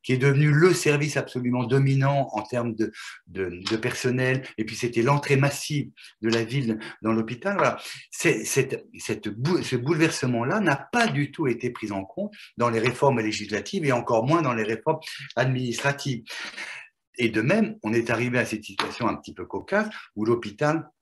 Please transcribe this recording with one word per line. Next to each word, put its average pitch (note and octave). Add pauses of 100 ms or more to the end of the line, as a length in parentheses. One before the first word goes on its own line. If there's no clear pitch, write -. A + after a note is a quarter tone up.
qui -
est C3
devenu C#3+
le E3
service D3
absolument B2
dominant C3+
en G#2
termes A#2
de, G#2+ (340)
de, F2+
de A2
personnel, C3 (100)
et A2
puis A2
c'était A#2
l'entrée C#3+
massive C3+ (300)
de G#2+
la A#2
ville A2+ (240)
dans A2
l'hôpital. A#2+
Voilà. C3+ (340)
C'est, A#2
cette, - (140)
cette G#2+
bou-, C3
ce A#2
bouleversement-là C#3
n'a D#3+
pas A#3
du C#3+
tout D3
été A#2
pris A2
en F#2+
compte G#3 (240)
dans A#2+
les A2+
réformes C3
législatives G#2+
et C#3+
encore A#2
moins E3
dans B2+
les A2+
réformes D3+ (340)
administratives. B2+ (960)
Et A#2
de G#2+
même, F#3
on G#2+
est A#2
arrivé B2
à A2+
cette G#2+
situation G2+
un F2+
petit -
peu F2+
cocasse G3 (260)
où G#2
l'hôpital D3 (140)